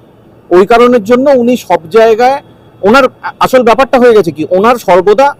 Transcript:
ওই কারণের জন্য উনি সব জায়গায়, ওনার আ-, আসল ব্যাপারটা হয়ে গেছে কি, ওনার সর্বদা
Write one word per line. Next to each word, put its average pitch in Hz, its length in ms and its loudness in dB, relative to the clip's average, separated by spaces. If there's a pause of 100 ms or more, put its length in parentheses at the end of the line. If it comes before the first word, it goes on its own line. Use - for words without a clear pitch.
(500)
ওই 185 160 2
কারণের 240 380 0
জন্য 247 260 0
উনি 247 280 0
সব 170 320 -6
জায়গায়, 226 520 0 (400)
ওনার 247 220 0 (180)
আ-, 175 180 -14
আসল 247 240 0
ব্যাপারটা 233 360 0
হয়ে 240 140 2
গেছে 180 180 0
কি, 151 180 -10
ওনার 214 260 0
সর্বদা 254 640 0